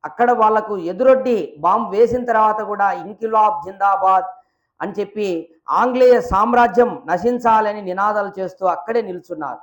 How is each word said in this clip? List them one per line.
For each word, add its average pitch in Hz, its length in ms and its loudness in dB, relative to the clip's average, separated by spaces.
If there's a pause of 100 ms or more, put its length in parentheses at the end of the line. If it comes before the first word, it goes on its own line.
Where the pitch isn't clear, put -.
అక్కడ 240 260 0
వాళ్లకు 214 460 2
ఎదురొడ్డి 208 800 0
బాంబు 190 320 0
వేసిన 233 340 2
తర్వాత 220 360 2
కూడా 202 300 -2
"ఇంక్విలాబ్ 214 760 -2
జిందాబాద్" 190 600 2 (560)
అని 190 180 -8
చెప్పి 196 520 -6 (180)
ఆంగ్లేయ 247 520 4
సామ్రాజ్యం 226 840 2
నశించాలని 214 760 0
నినాదాలు 196 580 -4
చేస్తూ 185 260 -8
అక్కడే 220 360 -2
నిల్చున్నారు. 170 600 -12